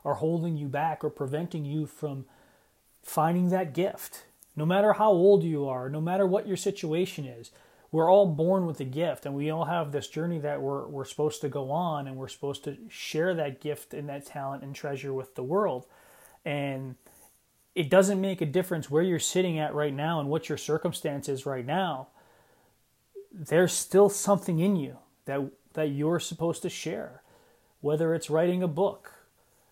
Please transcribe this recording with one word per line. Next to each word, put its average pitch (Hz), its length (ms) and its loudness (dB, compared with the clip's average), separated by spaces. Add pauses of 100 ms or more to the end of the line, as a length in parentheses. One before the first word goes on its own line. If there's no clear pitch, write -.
are 143 100 0
holding 165 420 0
you 147 120 -4
back 147 340 -2
or 185 80 -2
preventing 151 540 -4
you 151 220 -2
from 139 400 -8 (760)
finding 175 460 2
that 180 260 0
gift, - 500 -4 (300)
no 151 120 -2
matter 196 260 6
how 214 180 4
old 190 320 8
you 151 240 0
are, 131 220 -4
no 147 120 -4
matter 185 260 2
what 185 200 2
your 190 100 -2
situation 180 680 -2
is, 120 260 -14 (420)
we're 160 180 4
all 196 160 10
born 175 400 2
with 160 140 -6
a 143 40 -4
gift, 139 420 -2
and 139 80 -4
we 143 140 -2
all 160 180 -2
have 160 260 -2
this 143 160 -4
journey 165 320 -4
that 147 200 -4
we're, 139 260 -4
we're 135 180 -8
supposed 151 380 -2
to 147 60 -4
go 135 220 -4
on, 156 360 -2
and 135 100 -10
we're 131 120 -10
supposed - 360 -8
to 143 120 -8 (120)
share 170 460 -2
that 143 260 -4
gift - 340 -6
and 147 140 -8
that 143 180 -10
talent 139 380 -8
and 139 100 -12
treasure 139 380 -6
with 131 220 -6
the 131 100 -6
world. 139 420 0 (580)
And 139 520 -4 (800)
it 170 140 0
doesn't 190 320 6
make 190 200 -2
a 160 60 0
difference 165 440 -2
where 151 120 4
you're 180 160 2
sitting 180 400 0
at 151 160 -2
right 147 200 0
now 156 260 0
and 139 80 -2
what 147 200 -2
your 147 100 -2
circumstance 147 720 -2
is 135 180 -4
right 131 180 -4
now. 147 440 -2 (1200)
There's 165 400 2
still 202 360 6
something 196 500 0
in 190 180 2
you 131 220 -6 (280)
that, 139 140 -2 (340)
that 156 140 0
you're 151 320 0
supposed 165 420 -4
to 175 80 -4
share, - 520 -8 (580)
whether 156 340 2
it's 160 160 -4
writing 175 320 2
a 180 60 0
book, 165 440 -2 (600)